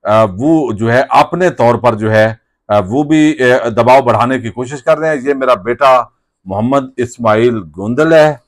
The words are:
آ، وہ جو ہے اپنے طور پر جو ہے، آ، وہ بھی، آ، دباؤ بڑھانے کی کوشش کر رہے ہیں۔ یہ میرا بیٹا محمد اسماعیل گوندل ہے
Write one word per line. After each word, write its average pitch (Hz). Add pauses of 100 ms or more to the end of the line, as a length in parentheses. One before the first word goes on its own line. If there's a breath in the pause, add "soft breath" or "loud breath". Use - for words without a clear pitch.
آ، 110
وہ 120
جو 113
ہے 127
اپنے 170
طور 120
پر 120
جو 107
ہے، 110 (340)
آ، 104
وہ 131
بھی، 156 (140)
آ، 123
دباؤ 120
بڑھانے 120
کی 110
کوشش 127
کر 156
رہے 156
ہیں۔ 147
یہ 139
میرا 131
بیٹا 120 (440)
محمد 117 (140)
اسماعیل 117
گوندل 107
ہے 156 (180)